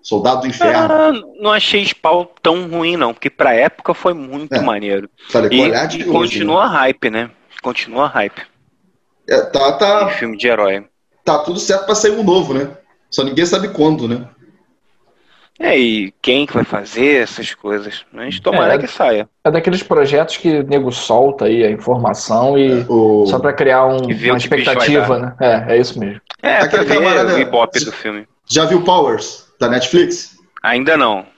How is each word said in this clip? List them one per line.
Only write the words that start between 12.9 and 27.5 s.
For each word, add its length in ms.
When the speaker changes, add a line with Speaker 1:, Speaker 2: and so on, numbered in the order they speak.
Speaker 1:
Só 120
ninguém 220
sabe 240
quando, 380
né? 180
Speaker 2:
É, 180
e 440
quem 240
que 80
vai 100
fazer 580
essas 320
coisas? 600
A 100
gente 180
tomara 340
Speaker 3:
É, 20
Speaker 2:
que 100
saia. 400
Speaker 3:
é 80
daqueles 320
projetos 540
que 260
nego 280
solta 540
aí 200
a 60
informação 840
e 240
Speaker 1:
É, 60
o 400
Speaker 3:
só 120
pra 120
criar 340
um, 240
Speaker 2:
E 40
ver 180
Speaker 3:
uma 60
Speaker 2:
o 40
que 60
bicho 180
vai 100
Speaker 3:
expectativa, 440
Speaker 2:
dar. 200
Speaker 3:
né? 280
É, 80
é 20
isso 220
mesmo. 220
Speaker 2:
É, 180
Speaker 1:
Aquele 260
Speaker 2:
pra 100
ver 80
Speaker 1:
camarada 320
Speaker 2:
o 40
Ibope 400